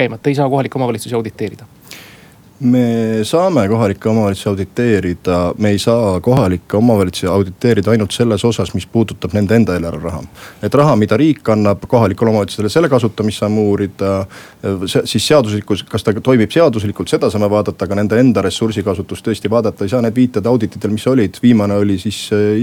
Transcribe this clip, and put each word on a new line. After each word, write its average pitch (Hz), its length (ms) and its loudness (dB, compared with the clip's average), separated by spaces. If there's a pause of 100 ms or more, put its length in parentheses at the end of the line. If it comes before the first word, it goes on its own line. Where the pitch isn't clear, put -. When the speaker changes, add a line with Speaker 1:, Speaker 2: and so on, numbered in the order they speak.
Speaker 1:
käima, 113 160 -4
et - 80 -4
te 143 80 0
ei - 80 0
saa 131 80 0
kohalikke 139 320 -2
omavalitsusi 120 320 -4
auditeerida? 110 500 -8 (920)
Speaker 2:
Me 117 640 2
saame 160 480 0
kohalikke 110 400 0
omavalitsusi 107 400 0
auditeerida, 95 840 -2 (260)
me 104 80 2
ei 101 80 2
saa 113 380 2 (100)
kohalikke 101 540 2
omavalitsusi 101 500 2
auditeerida 101 640 0
ainult 107 220 0
selles 117 340 0
osas, - 240 -4
mis 95 160 -6
puudutab - 480 -2
nende 104 220 2
enda 95 180 2
eelarveraha. 78 460 -8 (420)
Et 104 80 -2
raha, 143 240 4
mida 107 240 2
riik 156 320 0
annab 104 340 0
kohalikule 113 460 2
omavalitsusele, 104 400 -2
selle 160 160 2
kasutamist 110 540 0
saame 107 180 0
uurida, 101 520 -2 (760)
see, - 160 0
siis - 240 -2
seaduslikkus, 107 560 0
kas - 220 -4
ta 104 100 0
toimib 117 380 2
seaduslikult, 110 580 0
seda 139 160 0
saame 104 240 0
vaadata, 104 320 -2
aga 98 160 -4
nende 107 220 0
enda 107 240 4
ressursikasutust 98 840 -4
tõesti 110 240 -4
vaadata 107 320 0
ei 101 80 -4
saa. 127 80 0
Need 113 160 0
viited 120 320 0
audititel, 107 480 -2
mis - 160 -10
olid, 107 320 0
viimane 104 320 4
oli 101 240 0
siis, - 220 -6 (100)
äh, 104 300 2